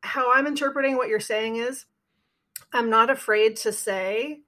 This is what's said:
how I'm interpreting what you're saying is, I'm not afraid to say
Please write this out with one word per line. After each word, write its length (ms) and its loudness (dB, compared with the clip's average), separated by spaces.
how 320 0
I'm 140 4
interpreting 480 0
what 140 -2
you're 100 0
saying 380 -4
is, 280 -6
I'm 180 0
not 200 4
afraid 480 2
to 160 -4
say 760 -4